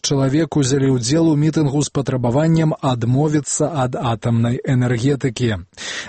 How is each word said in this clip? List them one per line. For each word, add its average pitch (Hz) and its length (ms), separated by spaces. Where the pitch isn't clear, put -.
чалавек 139 540
узялі 135 340
ўдзел 147 380
у 147 40
мітынгу 147 460
з - 80
патрабаваннем 147 880
адмовіцца 139 960
ад 127 240
атамнай 120 640
энергетыкі. 123 1040